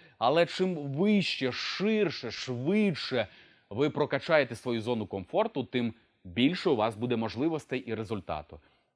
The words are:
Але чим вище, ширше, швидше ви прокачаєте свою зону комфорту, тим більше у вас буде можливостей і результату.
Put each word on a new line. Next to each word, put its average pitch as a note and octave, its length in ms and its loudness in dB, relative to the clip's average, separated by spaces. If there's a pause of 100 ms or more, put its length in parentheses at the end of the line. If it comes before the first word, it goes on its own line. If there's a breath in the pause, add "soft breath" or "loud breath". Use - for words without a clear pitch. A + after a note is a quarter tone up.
(180 soft breath)
Але D3+ 280 4
чим F#3 300 -2
вище, D3 760 2
ширше, F#3+ 800 -2
швидше C3+ 960 0 (420 loud breath)
ви C3 200 2
прокачаєте C#3+ 680 2
свою A#2 260 -4
зону A2 240 -2
комфорту, C3+ 580 -2
тим A#2+ 300 -2 (320 soft breath)
більше C3 440 2
у C#3 60 6
вас G#2+ 200 0
буде A#2+ 200 -2
можливостей B2+ 640 -2
і A2+ 160 -6
результату. G2 640 -6 (360 soft breath)